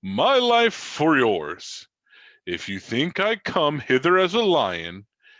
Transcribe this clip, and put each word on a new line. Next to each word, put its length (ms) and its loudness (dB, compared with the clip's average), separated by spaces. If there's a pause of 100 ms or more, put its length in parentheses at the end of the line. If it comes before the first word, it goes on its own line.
My 340 2
life 380 2
for 420 0
yours. 720 -2 (580)
If 240 -8
you 100 -6
think 400 -4
I 160 0
come 440 -2
hither 400 2
as 160 0
a 80 2
lion, 640 -2 (320)